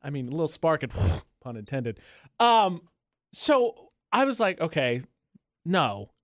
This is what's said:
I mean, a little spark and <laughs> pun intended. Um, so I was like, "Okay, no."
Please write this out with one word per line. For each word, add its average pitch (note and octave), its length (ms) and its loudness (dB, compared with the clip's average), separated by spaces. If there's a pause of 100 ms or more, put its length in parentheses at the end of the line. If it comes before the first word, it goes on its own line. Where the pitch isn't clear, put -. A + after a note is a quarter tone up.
I C3+ 80 -8
mean, C3+ 180 -6
a - 20 -8
little D#3 180 -2
spark D#3+ 360 0
and B2+ 80 -8
<laughs> F2 480 -2
pun A#2+ 160 -12
intended. A#2 420 -6 (400)
Um, A3 440 4 (500)
so - 580 0 (220)
I B3 120 4
was C4+ 140 -2
like, G3 220 0
"Okay, C3 420 -2 (640)
no." B2+ 460 -2 (140)